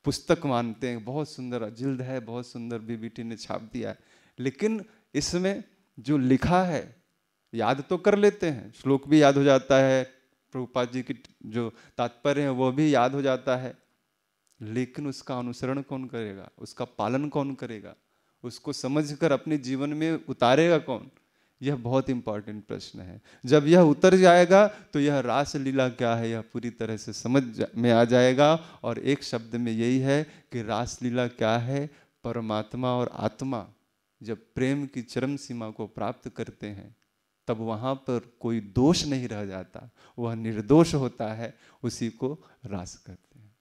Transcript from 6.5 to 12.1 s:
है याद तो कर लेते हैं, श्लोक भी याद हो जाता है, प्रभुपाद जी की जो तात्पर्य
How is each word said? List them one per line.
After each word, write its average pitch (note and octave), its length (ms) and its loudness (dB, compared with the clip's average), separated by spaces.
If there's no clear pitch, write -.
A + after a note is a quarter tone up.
है F3+ 400 -6
याद A#2+ 340 0
तो F3+ 100 0
कर G3+ 200 4
लेते G3+ 320 4
हैं, B2 220 -10
श्लोक C3+ 360 0
भी D3+ 140 8
याद C#3 140 8
हो C#3+ 60 4
जाता C3+ 360 6
है, C3 260 4
प्रभुपाद B2 380 -4
जी B2+ 120 -6
की B2+ 200 -10
जो A2 260 -4
तात्पर्य C#3 440 0